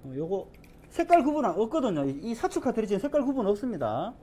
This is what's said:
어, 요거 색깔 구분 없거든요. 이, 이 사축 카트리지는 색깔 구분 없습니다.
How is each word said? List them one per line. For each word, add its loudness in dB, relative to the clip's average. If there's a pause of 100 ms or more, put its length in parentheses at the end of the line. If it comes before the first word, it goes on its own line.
어, -12
요거 -4 (400)
색깔 4
구분 0
없거든요. 0
이, -4
이 -2
사축 -2
카트리지는 0
색깔 0
구분 0
없습니다. -2